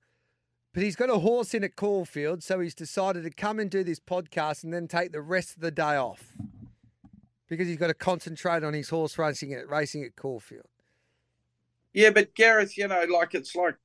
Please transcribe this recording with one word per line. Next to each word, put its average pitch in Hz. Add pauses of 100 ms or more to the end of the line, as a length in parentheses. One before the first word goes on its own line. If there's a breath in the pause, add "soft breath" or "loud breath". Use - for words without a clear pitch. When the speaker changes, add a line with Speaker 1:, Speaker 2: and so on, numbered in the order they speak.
(720)
Speaker 1:
But 180
he's 202
got 247
a 220
horse 226
in 208
at -
Caulfield, 175
so 185
he's 170
decided 180
to 165
come 214
and 202
do 190
this 170
podcast 160
and 165
then 170
take 175
the 151
rest 175
of 160
the 165
day 151
off 123 (1160)
because 170
he's 170
gotta 165
concentrate 170
on 151
his 147
horse 160
racing 147
at, 127
racing 147
at 117
Caulfield. 120 (1300)
Speaker 2:
Yeah, 214
but 208
Gareth, 220
you 202
know, 180
like, 170
it's 151
like 175